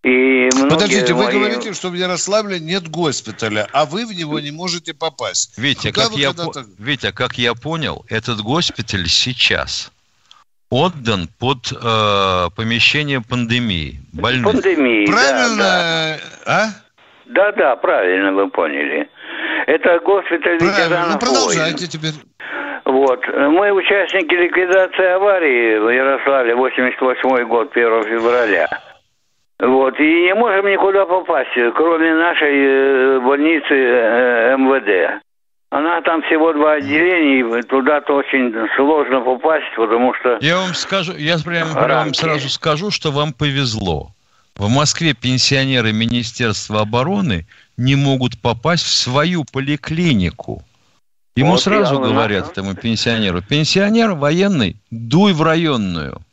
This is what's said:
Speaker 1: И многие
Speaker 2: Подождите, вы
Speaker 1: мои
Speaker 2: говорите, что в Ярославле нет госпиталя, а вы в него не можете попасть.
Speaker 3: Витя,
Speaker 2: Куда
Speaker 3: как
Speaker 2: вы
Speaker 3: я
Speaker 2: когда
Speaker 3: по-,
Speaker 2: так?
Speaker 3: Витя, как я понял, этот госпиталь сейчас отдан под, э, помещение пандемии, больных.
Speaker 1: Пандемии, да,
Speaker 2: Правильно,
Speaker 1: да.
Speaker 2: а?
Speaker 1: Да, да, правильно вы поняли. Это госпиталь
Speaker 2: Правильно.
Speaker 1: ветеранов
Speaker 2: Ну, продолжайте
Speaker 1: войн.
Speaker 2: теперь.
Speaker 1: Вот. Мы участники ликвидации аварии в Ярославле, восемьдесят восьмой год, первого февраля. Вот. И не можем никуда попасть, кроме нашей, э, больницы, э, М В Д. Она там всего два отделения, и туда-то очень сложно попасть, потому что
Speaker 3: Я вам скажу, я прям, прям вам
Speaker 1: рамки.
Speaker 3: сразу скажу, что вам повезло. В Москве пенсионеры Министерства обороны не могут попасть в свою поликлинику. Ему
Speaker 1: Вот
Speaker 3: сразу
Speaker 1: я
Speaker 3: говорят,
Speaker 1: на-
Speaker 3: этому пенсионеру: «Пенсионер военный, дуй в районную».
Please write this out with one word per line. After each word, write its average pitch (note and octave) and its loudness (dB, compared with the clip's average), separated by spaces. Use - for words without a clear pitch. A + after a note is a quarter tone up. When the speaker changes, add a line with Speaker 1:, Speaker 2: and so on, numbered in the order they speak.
Speaker 1:
И B2+ 2
многие C3+ 2
Speaker 2:
Подождите, - 2
вы - 2
Speaker 1:
мои - 0
Speaker 2:
говорите, - -2
что F#3 -8
в F3 -8
Ярославле F#3 -2
нет E3+ -6
госпиталя, A2+ -4
а D3 2
вы F#3+ -6
в A3 -12
него D#3 -6
не D3 -8
можете E3 -8
попасть. B2 -6
Speaker 3:
Витя, B2+ -2
Speaker 2:
Куда - -2
Speaker 3:
как - -4
Speaker 2:
вы D3 -6
Speaker 3:
я C#3 0
Speaker 2:
когда E3 -6
Speaker 3:
по-, D#3+ -6
Speaker 2:
так? C3 -14
Speaker 3:
Витя, A#2 -4
как B2+ -6
я A#2+ 0
понял, C#3 -6
этот A2 -4
госпиталь G#2+ -4
сейчас - -2
отдан A#2+ -2
под, B2+ -4
э, G2+ 0
помещение B2 -2
пандемии, A#2 -4
больных. A#2+ -2
Speaker 1:
Пандемии, C3+ 2
да, C#3 2
Speaker 2:
Правильно, A#3+ 2
Speaker 1:
да. E3 -2
Speaker 2:
а? F3+ 2
Speaker 1:
Да, G3 0
да, D#3+ 2
правильно G2 0
вы G2 2
поняли. D2 -2
Это E3+ 2
госпиталь F3 0
Speaker 2:
Правильно. E3+ 2
Speaker 1:
ветеранов E3+ 0
Speaker 2:
Ну, - -4
продолжайте E3 0
Speaker 1:
войн. - -12
Speaker 2:
теперь. D#3 -8
Speaker 1:
Вот. C3 2
Мы D#3 2
участники F#3 0
ликвидации F3+ 2
аварии D3+ 4
в A2 2
Ярославле, C3 2
восемьдесят B2+ 0
восьмой B2+ 2
год, A2+ 0
первого A2+ 2
февраля. A2+ 2
Вот. C3 2
И D3 2
не F3+ 2
можем G3+ 2
никуда G3 2
попасть, E3 0
кроме E3 2
нашей, C#3 2
э, C3 2
больницы, C#3+ 2
э, A#2+ 2
М C3 2
В C3+ 4
Д. F#2+ 0
Она E3 -2
там E3 0
всего D#3+ 2
два D3+ 2
отделения, C#3+ 2
и A#2+ -4
туда-то C#3 0
очень C3 0
сложно C3+ 2
попасть, B2+ 0
потому A2+ 2
что - 0
Speaker 3:
Я D#3+ 2
вам F#3 -4
скажу, F#3 -4
я D3+ -2
прям, E3 -4
прям D3+ -6
вам B2 0
Speaker 1:
рамки. B2+ 0
Speaker 3:
сразу D3+ -2
скажу, D#3+ -2
что D#3+ -4
вам D3 -2
повезло. A2 -2
В G2+ -2
Москве D3 0
пенсионеры B2+ 0
Министерства A2+ -2
обороны A#2+ -2
не C3 2
могут C3+ 0
попасть B2 0
в - -2
свою D3+ 0
поликлинику. C3+ -2
Ему B2+ 4
Speaker 1:
Вот E3+ 4
Speaker 3:
сразу F#3+ 2
Speaker 1:
я C#3 0
Speaker 3:
говорят, A2 0
Speaker 1:
на- - -12
Speaker 3:
этому G2 -6
пенсионеру: A2 -2
«Пенсионер G3 2
военный, D3+ 0
дуй B2+ 2
в D3+ 0
районную». B2 0